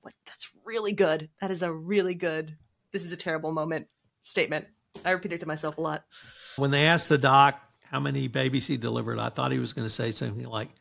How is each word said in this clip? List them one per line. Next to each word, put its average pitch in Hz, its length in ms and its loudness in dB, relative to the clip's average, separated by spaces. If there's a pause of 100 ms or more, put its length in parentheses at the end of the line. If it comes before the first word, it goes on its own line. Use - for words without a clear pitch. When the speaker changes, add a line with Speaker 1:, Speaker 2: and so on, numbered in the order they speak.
Speaker 1:
What? - 120 -18 (120)
That's - 240 -14 (140)
really 220 300 -4
good. 156 360 2 (120)
That 190 100 -4
is 175 100 -4
a 175 120 -2
really 180 420 0
good, 156 420 -4 (340)
"This 190 140 -6
is 170 60 -8
a 175 60 -8
terrible 160 340 -4
moment" 160 360 -2 (360)
statement. 151 440 -2 (360)
I 180 80 0
repeat 185 220 -4
it 170 80 -8
to - 40 -12
myself 156 320 -6
a 160 40 -4
lot. 156 240 -4 (500)
Speaker 2:
When 139 160 2
they 143 160 6
asked 165 220 4
the 151 80 6
doc 135 440 8 (220)
how 135 160 -6
many 139 280 -2
babies 131 400 0
he 135 100 -2
delivered, 117 420 -4
I 113 100 -2
thought 131 220 -2
he 131 80 0
was 120 140 -4
gonna 113 160 -4
say 120 220 -2
something 120 360 -6
like, 110 220 -6 (120)